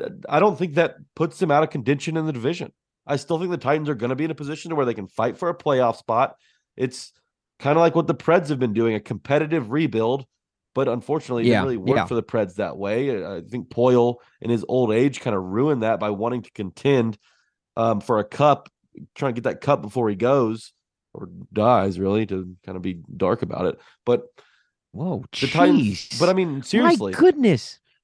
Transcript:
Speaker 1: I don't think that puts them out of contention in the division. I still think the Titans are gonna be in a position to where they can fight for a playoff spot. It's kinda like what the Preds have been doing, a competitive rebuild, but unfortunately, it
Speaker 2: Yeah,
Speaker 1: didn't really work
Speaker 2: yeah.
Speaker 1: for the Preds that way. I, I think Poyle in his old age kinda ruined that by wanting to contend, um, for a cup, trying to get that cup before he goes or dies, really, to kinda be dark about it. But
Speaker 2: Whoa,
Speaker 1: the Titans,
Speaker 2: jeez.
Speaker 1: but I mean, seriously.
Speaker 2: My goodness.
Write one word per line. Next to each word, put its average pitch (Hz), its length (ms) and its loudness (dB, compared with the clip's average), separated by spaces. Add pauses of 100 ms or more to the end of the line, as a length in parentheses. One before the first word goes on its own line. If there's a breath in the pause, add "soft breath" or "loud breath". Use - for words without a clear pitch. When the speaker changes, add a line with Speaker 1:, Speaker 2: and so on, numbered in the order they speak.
(280)
Speaker 1:
I 151 120 0
don't 190 180 2
think 165 160 -4
that 170 220 0 (200)
puts 160 220 -4
them - 120 0
out 147 120 4
of 151 80 -2
contention 143 480 -2
in 156 80 -2
the 156 60 -4
division. 143 400 -6 (340)
I 143 100 -2
still 160 220 -2
think 180 120 -4
the 175 80 -4
Titans 147 300 0
are 147 60 -2
gonna 120 220 -4
be 151 80 -4
in 160 60 -4
a 151 40 -8
position 151 360 -10
to 160 40 -6
where 139 120 0
they 117 80 0
can 98 120 -10
fight 113 300 -4
for 175 140 -4
a 170 60 -4
playoff 127 400 2
spot. - 400 -2 (400)
It's - 360 -8 (460)
kinda 143 200 2
like 165 160 6
what 160 120 2
the 160 80 0
Preds 160 340 2
have 143 100 -2
been 123 140 0
doing, 113 220 2
a 104 60 -2
competitive 143 680 -2
rebuild, 127 540 -2 (500)
but 131 140 0
unfortunately, 123 560 -4
it 120 40 4
Speaker 2:
Yeah, 110 120 4
Speaker 1:
didn't 92 40 0
really 120 120 -2
work 98 200 0
Speaker 2:
yeah. - 100 0
Speaker 1:
for 123 80 -4
the 113 80 0
Preds 101 340 -2
that 90 200 -4
way. 107 460 -4
I, 92 140 -10
I 85 60 -10
think 117 260 -10
Poyle 120 480 4 (240 soft breath)
in 113 100 -4
his 113 180 0
old 123 220 2
age 127 300 2
kinda 107 180 -2
ruined 110 440 0
that 110 180 0
by 107 100 -2
wanting 113 320 -4
to - 100 -20
contend, 113 640 0 (580)
um, 113 240 0
for 110 200 0
a 101 40 0
cup, 143 460 2 (440)
trying 135 200 -2
to 117 60 -8
get 113 100 -2
that 92 100 -8
cup 131 220 0
before 110 260 -2
he 104 80 -2
goes 113 560 0 (400)
or 92 160 -14 (240)
dies, 101 460 2
really, 101 280 0
to 92 380 -8
kinda 92 160 -10
be 90 200 -6 (160)
dark 95 260 0
about 90 240 -4
it. - 120 -4 (280 soft breath)
But 120 160 2 (720 soft breath)
Speaker 2:
Whoa, 147 320 -6 (140)
Speaker 1:
the 135 100 -2
Titans, 175 340 4
Speaker 2:
jeez. - 380 -4
Speaker 1:
but 175 100 4
I - 20 6
mean, 165 300 -2
seriously. 220 500 2
Speaker 2:
My - 60 -4
goodness. 277 640 4 (240)